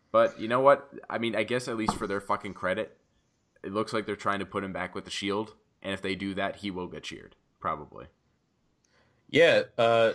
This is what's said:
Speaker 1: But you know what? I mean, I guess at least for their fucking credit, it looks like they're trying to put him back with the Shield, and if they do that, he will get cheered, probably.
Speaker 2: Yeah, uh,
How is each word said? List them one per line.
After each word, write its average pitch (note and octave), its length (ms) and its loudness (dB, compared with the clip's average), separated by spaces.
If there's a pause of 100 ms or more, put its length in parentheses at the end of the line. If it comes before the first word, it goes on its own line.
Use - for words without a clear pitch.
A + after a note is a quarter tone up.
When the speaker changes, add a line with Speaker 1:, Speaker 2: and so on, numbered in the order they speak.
(120)
Speaker 1:
But A2+ 280 4
you A2 80 -6
know B2 140 2
what? C#3 280 6 (200)
I G#2+ 80 -4
mean, A2+ 180 -2
I A2 80 0
guess B2 240 -4
at A#2 100 -6
least G#2+ 180 -2
for A2 120 -4
their G2 140 -4
fucking G2+ 320 -4
credit, G#2 440 -4 (680)
it G2 100 -10
looks G#2+ 200 -2
like A2 120 -4
they're G2+ 100 -6
trying G2+ 240 -2
to F#2+ 60 -6
put G2 180 -6
him F#2+ 100 -8
back F2+ 220 -8
with G2 100 -10
the - 60 -14
Shield, G2+ 440 -4 (260)
and G2 120 -6
if F#2+ 80 -8
they G2 140 -4
do G2 200 -6
that, G2 220 -4
he G2+ 140 -8
will F2+ 160 -8
get D#2+ 160 -14
cheered, - 320 -14 (240)
probably. C#2+ 460 -8 (1200)
Speaker 2:
Yeah, C3+ 340 8 (140)
uh, A2+ 380 6